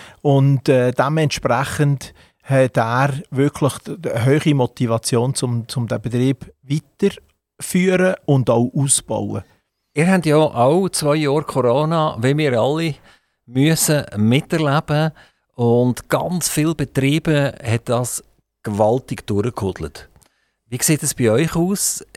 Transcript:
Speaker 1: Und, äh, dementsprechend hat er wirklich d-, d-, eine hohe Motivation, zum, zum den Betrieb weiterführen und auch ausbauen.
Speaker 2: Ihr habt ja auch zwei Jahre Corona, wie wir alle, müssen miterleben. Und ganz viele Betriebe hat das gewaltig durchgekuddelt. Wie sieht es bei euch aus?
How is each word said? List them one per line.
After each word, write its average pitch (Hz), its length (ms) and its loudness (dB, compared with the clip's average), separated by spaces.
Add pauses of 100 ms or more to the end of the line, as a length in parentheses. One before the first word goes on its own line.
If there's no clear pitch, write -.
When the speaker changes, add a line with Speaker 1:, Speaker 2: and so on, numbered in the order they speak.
(240)
Speaker 1:
Und, 139 440 4
äh, 127 240 4
dementsprechend 139 1200 -2 (260)
hat 131 340 0
er 123 380 0 (160)
wirklich 139 500 0
d-, - 180 -14
d-, 160 160 -8
eine 131 300 2
hohe 151 120 2
Motivation, 123 800 0
zum, 117 320 -4
zum 120 200 -4
den - 140 -4
Betrieb 127 500 -2 (120)
weiterführen 185 1500 -2 (100)
und 131 240 2
auch 120 240 2
ausbauen. 104 680 -2 (500)
Speaker 2:
Ihr 170 180 2
habt 180 140 2
ja 151 120 4
auch 156 520 2
zwei 147 280 0
Jahre 151 260 0
Corona, 151 760 0
wie 131 160 2
wir 143 240 0
alle, 151 360 0 (500)
müssen 147 600 0 (100)
miterleben. 147 960 0 (420)
Und 120 560 0
ganz 160 400 -2
viele 156 240 0
Betriebe 143 800 0 (100)
hat 117 260 -4
das 120 340 -4 (400)
gewaltig 110 640 0
durchgekuddelt. 101 800 -6 (600)
Wie 123 120 -8
sieht 151 220 0
es 143 100 -4
bei 117 160 0
euch 110 260 0
aus? 180 480 -2 (140)